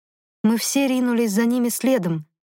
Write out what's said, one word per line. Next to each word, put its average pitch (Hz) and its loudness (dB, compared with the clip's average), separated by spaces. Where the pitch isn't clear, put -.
Мы 220 2
все 277 -2
ринулись 240 0
за 226 2
ними 240 0
следом. 180 -2